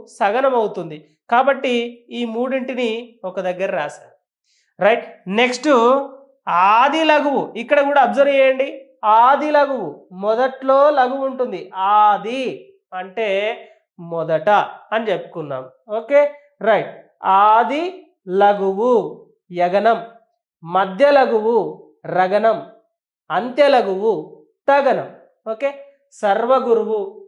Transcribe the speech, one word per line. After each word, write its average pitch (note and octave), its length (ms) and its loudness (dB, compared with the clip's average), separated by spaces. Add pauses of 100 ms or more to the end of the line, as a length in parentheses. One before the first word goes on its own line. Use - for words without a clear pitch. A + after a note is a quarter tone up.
(180)
సగనమవుతుంది. G#3 800 -2 (340)
కాబట్టి B3+ 400 0 (460)
ఈ - 20 -4 (140)
మూడింటిని B3 560 -4 (380)
ఒక F#3 180 -10
దగ్గర F3+ 320 -4
రాశారు. - 360 -10 (680)
రైట్, A#3+ 220 2 (320)
నెక్స్ట్ B3 300 0 (1040)
ఆది C#4 380 2
లఘువు. C#4 320 0 (200)
ఇక్కడ C#4+ 160 0 (100)
కూడా C#4+ 180 2
అబ్జర్వ్ C#4 320 0
చేయండి, C4 300 2 (540)
ఆది C#4 340 4
లఘువు, C4+ 320 0 (360)
మొదట్లో C4 540 0 (200)
లఘువు C4 320 0
ఉంటుంది, A#3+ 300 -6 (400)
ఆది G#3 420 0 (560)
అంటే G3 300 -6 (840)
మొదట D#3+ 380 -2 (440)
అని A3+ 160 -2
చెప్పుకున్నాం. C#3+ 540 -8 (340)
ఓకే, C#4 220 0 (480)
రైట్. F#3+ 240 0 (560)
ఆది A#3+ 340 2 (600)
లఘువు G3+ 500 2 (680)
యగనం, G3+ 380 2 (760)
మధ్య F#3+ 280 0 (140)
లఘువు A#3 380 2 (640)
రగనం, G3+ 420 2 (800)
అంత్య B3+ 360 0
లఘువు G3+ 380 0 (580)
తగనం. B3 380 0 (440)
ఓకే, C#4 180 -4 (500)
సర్వగురువు A3 800 0 (300)